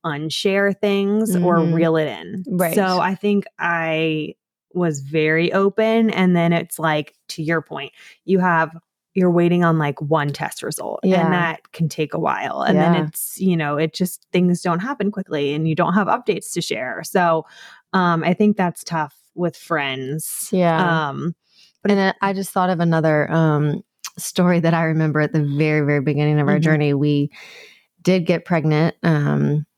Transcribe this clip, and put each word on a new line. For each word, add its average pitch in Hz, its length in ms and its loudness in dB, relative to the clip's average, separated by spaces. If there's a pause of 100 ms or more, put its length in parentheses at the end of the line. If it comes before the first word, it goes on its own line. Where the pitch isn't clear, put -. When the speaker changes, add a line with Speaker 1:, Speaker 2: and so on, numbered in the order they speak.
Speaker 1:
unshare 190 760 -2
things 202 560 0
or 175 240 2
Speaker 2:
Mm-hmm. 165 140 2
Speaker 1:
reel 165 240 2
it 156 100 0
in. 101 420 -10
Speaker 2:
Right. 180 260 0
Speaker 1:
So 185 240 2
I 180 160 0
think 202 300 0 (140)
I 160 720 -2 (400)
was 165 280 -2
very 156 520 0
open. 220 560 2
And 185 260 2
then 170 180 2
it's 170 260 -4
like, 156 340 -2 (160)
to - 140 -10
your 160 180 -2
point, 143 300 -14 (340)
you 185 140 2
have, 165 360 2 (380)
you're 185 180 2
waiting 175 320 4
on, 165 140 4
like, 143 240 -2
one 147 280 0
test - 340 -8
result - 400 -8
Speaker 2:
Yeah. 185 200 2
Speaker 1:
and 160 100 2
that 170 380 -2
can 165 160 -2
take 151 260 -6
a 165 60 -2
while. 131 440 -4
And - 140 2
then 165 180 4
Speaker 2:
Yeah. 156 120 0
Speaker 1:
it's, - 320 -10
you 185 160 0
know, 147 220 -2
it 156 160 -2
just, - 380 -6
things 175 300 2
don't 175 180 -2
happen 208 320 -4
quickly 147 420 -4
and 156 140 -2
you 160 80 0
don't 170 180 0
have 202 140 2
updates 208 460 -4
to 175 80 -4
share. 120 420 -6
So, 165 420 0 (480)
um, 175 300 0
I 175 100 2
think 208 240 2
that's 180 260 -4
tough 156 320 -6 (200)
with 175 200 -4
friends. 139 960 -6
Speaker 2:
Yeah. 170 580 2
Speaker 1:
Um, 139 260 -6 (480)
but 202 80 2
Speaker 2:
And 196 300 2
I, 196 80 0
I 202 40 -2
just 190 180 -6
thought 180 200 0
of 170 80 0
another, 160 520 2
um, 151 520 2 (340)
story 180 420 0
that 165 140 2
I 165 120 2
remember 156 360 0
at 147 120 0
the 156 100 2
very, 151 420 0
very 147 160 2
beginning 147 380 2
of 143 80 2
our 147 80 4
Speaker 1:
Mm-hmm. 147 80 2
Speaker 2:
journey. 151 300 2
We 143 360 0 (720)
did 180 240 2
get 170 200 0
pregnant, 156 580 2
um, 147 640 2 (120)